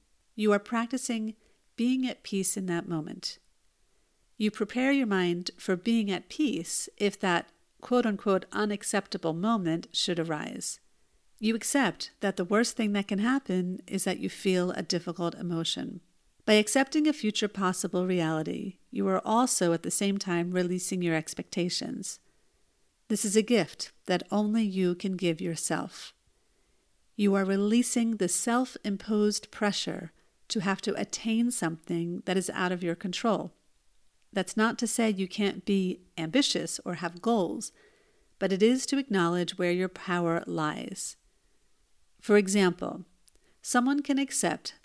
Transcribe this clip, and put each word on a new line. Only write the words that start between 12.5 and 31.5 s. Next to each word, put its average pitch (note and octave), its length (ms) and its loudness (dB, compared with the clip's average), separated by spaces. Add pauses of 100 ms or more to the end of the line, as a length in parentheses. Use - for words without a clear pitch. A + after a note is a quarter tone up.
thing G#3+ 180 0
that G3+ 140 0
can G3 120 0
happen F#3 680 0
is F#3+ 160 -2
that F#3+ 160 0
you F#3 100 -4
feel F3+ 420 2
a - 100 -4
difficult E3+ 540 -2
emotion. E3+ 640 -4 (440)
By A3 80 6
accepting C4+ 540 4
a D4+ 60 4
future G#3+ 340 -2
possible F#3 600 -2
reality, D#3+ 680 0 (140)
you G3 160 0
are F#3+ 160 2
also A3 480 4
at E3 120 0
the F#3 80 -4
same G3+ 260 0
time F3 340 -2
releasing F3+ 500 0
your E3+ 140 2
expectations. - 1040 -4 (880)
This G#3+ 160 0
is G3+ 120 -2
a A3 60 8
gift G#3 500 0 (140)
that F3+ 260 0
only G#3+ 320 2
you F#3 320 2
can F#3 200 -4
give E3+ 240 0
yourself. - 760 -4 (1000)
You G3+ 200 4
are G3 100 2
releasing A3 720 2
the F#3 100 0
self-imposed G#3 1200 0
pressure F#3+ 600 -4 (360)
to A3+ 140 -2
have F#3+ 200 0
to - 180 -2
attain A3+ 520 0